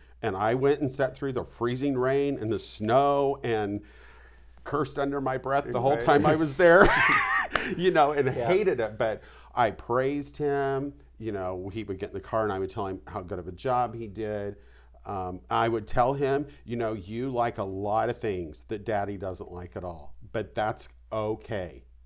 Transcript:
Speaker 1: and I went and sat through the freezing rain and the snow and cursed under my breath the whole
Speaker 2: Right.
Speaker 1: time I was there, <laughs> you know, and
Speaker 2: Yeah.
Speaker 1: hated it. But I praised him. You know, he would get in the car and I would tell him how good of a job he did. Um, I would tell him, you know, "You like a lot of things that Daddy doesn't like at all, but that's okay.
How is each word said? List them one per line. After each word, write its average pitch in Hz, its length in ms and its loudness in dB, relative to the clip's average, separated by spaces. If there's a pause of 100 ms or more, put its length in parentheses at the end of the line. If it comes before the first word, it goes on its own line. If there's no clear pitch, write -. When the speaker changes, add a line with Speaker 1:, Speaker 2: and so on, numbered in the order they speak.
(240)
Speaker 1:
and 104 140 -2
I 107 180 2
went 139 260 2
and 139 100 0
sat 131 260 -2
through 139 180 -4
the 113 100 -4
freezing 127 520 -2
rain 139 420 0
and 110 140 -2
the 98 60 0
snow 139 840 2
and 104 360 -2 (840)
cursed 139 340 -4
under 139 220 -2
my 131 180 -2
breath 135 320 0
the 120 100 -2
whole 135 120 4
Speaker 2:
Right. 147 80 0
Speaker 1:
time 147 260 6
I 151 100 6
was 156 200 0
there, 175 280 10 (460)
<laughs> - 460 -2
you 180 140 2
know, 151 220 6
and 143 140 2
Speaker 2:
Yeah. 123 200 -2
Speaker 1:
hated 185 340 2
it. 107 180 -2
But 110 240 0 (320)
I 117 160 4
praised 135 680 -2
him. 139 560 -2 (260)
You 110 140 -6
know, 92 400 -6
he 107 120 -6
would 98 140 -6
get 95 120 -8
in - 40 -10
the 98 60 -8
car 110 240 0
and 104 80 0
I 95 60 -4
would 95 120 -2
tell 104 160 -6
him 95 200 -8
how 95 160 -8
good 90 160 -8
of 87 100 -10
a 92 40 -8
job 123 420 -2
he 113 140 -10
did. 101 480 -6 (500)
Um, 92 340 -6 (100)
I 113 180 2
would 113 180 -2
tell 127 260 2
him, 139 340 -2 (200)
you 117 100 -6
know, 113 160 -2
"You 113 380 -8
like 120 280 -2
a 104 60 -2
lot 104 460 -2
of 117 100 -6
things 90 440 -6
that 104 200 -8
Daddy 101 320 -2
doesn't 92 340 -10
like 87 240 -12
at 92 100 -8
all, 85 300 -10 (180)
but 107 220 -6
that's 107 320 -4 (260)
okay. 107 680 -4 (240)